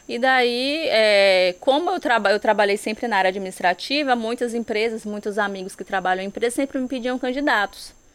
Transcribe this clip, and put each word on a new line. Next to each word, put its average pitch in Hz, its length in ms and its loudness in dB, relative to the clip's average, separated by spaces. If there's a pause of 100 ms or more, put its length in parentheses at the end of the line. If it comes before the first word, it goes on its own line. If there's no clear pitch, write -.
E 240 120 -6
daí, 262 720 0
é, 196 680 4
como 349 320 2
eu 359 80 0
traba-, 226 340 2
eu 208 80 2
trabalhei 208 360 2
sempre 220 320 -6
na 214 80 -2
área 190 140 2
administrativa, 196 840 -2
muitas 240 380 -2
empresas, 220 540 -4
muitos 208 320 -6
amigos 196 360 -4
que 190 100 -12
trabalham 185 380 -2
em 190 40 -6
empresa 226 300 -4
sempre 277 220 -2
me 254 80 -4
pediam 254 320 -4
candidatos. 254 760 -2 (200)